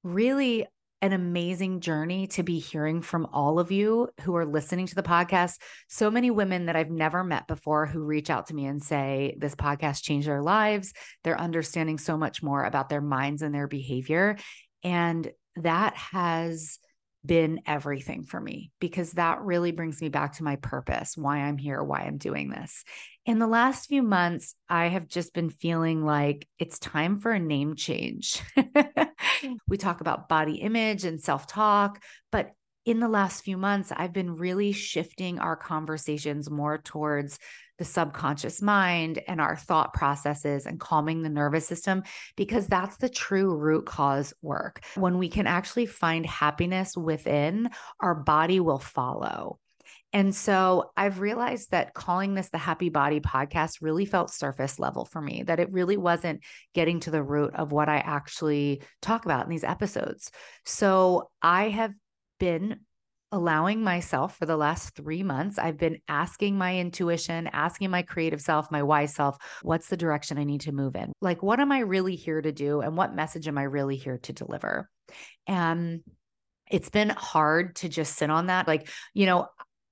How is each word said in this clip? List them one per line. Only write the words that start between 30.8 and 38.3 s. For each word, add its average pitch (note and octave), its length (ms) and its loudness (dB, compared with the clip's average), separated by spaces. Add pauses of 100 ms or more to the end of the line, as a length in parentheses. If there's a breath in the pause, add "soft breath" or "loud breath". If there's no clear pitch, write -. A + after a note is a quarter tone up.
and E3 160 -4
self-talk, G3+ 840 2 (260 loud breath)
but - 220 -2 (320)
in A3+ 160 2
the A#3 80 2
last G3+ 380 2
few F#3+ 120 -4
months, G3 380 0
I've F3 160 -4
been F3+ 240 -2
really F#3 380 0
shifting F3+ 680 -4
our D#3+ 160 -2
conversations D3+ 920 -4
more D3 280 -2
towards D3 640 -4 (380 loud breath)
the F3 80 -6
subconscious D3 760 -2